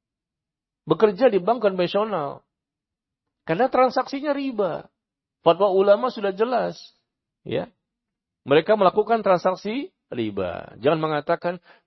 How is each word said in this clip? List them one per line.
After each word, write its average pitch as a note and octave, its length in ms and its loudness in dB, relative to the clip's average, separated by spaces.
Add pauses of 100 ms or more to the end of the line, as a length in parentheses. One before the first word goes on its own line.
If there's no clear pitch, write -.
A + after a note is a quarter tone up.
(840)
Bekerja G3+ 480 2
di F#3+ 80 0
bank A3 240 -2
konvensional. F#3 800 -2 (1000)
Karena A3 260 0
transaksinya C4+ 640 0
riba. G#3 480 -4 (560)
Fatwa F3+ 320 2
ulama G3+ 400 4
sudah G3 160 -4
jelas. G3 480 -2 (640)
Ya. - 320 -8 (720)
Mereka D#3 320 4
melakukan G#3 460 2
transaksi G3+ 640 -2 (240)
riba. G2 640 -6
Jangan D3+ 220 2
mengatakan, D#3 520 -2 (340)